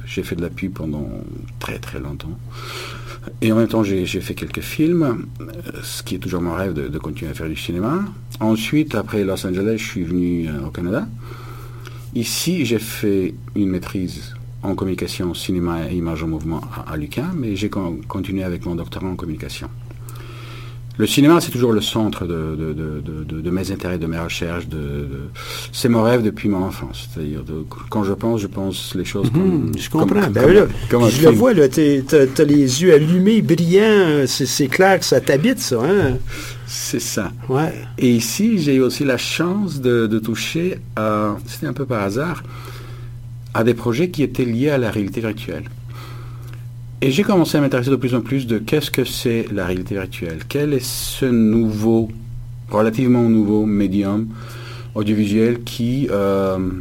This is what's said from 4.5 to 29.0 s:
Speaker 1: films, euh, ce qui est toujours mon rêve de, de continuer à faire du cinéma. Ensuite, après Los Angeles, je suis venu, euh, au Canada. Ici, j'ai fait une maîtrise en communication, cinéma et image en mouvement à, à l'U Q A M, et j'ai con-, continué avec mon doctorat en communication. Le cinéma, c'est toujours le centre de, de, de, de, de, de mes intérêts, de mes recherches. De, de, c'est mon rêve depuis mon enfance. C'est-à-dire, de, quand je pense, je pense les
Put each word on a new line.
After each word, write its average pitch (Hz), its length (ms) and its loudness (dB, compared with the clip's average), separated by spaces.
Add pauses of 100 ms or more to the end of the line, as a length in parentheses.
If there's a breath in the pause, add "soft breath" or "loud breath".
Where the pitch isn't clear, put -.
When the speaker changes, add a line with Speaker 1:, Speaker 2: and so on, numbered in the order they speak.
Speaker 1:
films, 156 640 0 (160)
euh, - 40 -10 (380)
ce - 180 -10
qui - 140 -6
est - 20 -6
toujours 90 220 -4
mon 85 140 -2
rêve 92 200 -2
de, 71 140 -4
de 73 100 -6
continuer 76 320 -8
à 71 40 -6
faire 82 160 -6
du 78 80 -6
cinéma. 117 480 -2 (340)
Ensuite, 113 560 0
après 104 300 0
Los 95 200 -4
Angeles, 98 340 0
je - 40 -8
suis - 200 -4
venu, 87 440 0
euh, 73 200 -4
au - 20 -6
Canada. 95 400 -4 (1080 loud breath)
Ici, 160 480 -2
j'ai 113 160 2
fait 98 560 0 (180)
une 101 140 2
maîtrise 90 680 -4 (300)
en 98 120 -2
communication, 90 580 -4
cinéma 85 580 -2
et 87 40 -2
image 82 280 -2
en 80 40 -4
mouvement 80 340 -4 (120)
à, - 200 -10
à - 20 -6
l'U 151 140 -6
Q - 100 -6
A 165 140 -4
M, 151 100 -4
et 104 140 -2
j'ai 101 120 -2
con-, 90 380 -4
continué 95 380 -4
avec 87 200 -4
mon 85 100 -4
doctorat 90 320 -6
en 90 100 -4
communication. 78 500 -8 (1300 loud breath)
Le 107 60 4
cinéma, 147 360 6
c'est 139 100 -6
toujours 120 220 4
le 104 80 4
centre 104 440 -2
de, 80 300 -2
de, 78 180 -4
de, 76 280 -6
de, 78 220 -8
de, 78 160 -8
de 80 120 -4
mes 92 200 -2
intérêts, 90 280 -4
de 80 80 -4
mes 82 100 -4
recherches. 85 500 -4
De, 78 100 -6
de, 71 300 -6 (640 loud breath)
c'est - 180 0
mon 117 120 4
rêve 117 220 4
depuis 104 260 0
mon 92 140 0
enfance. 67 500 -8
C'est-à-dire, 76 300 -6
de, 76 220 -8 (260)
quand 110 120 0
je 98 100 0
pense, 117 280 -2
je 98 60 -6
pense 95 480 -6
les 87 100 -2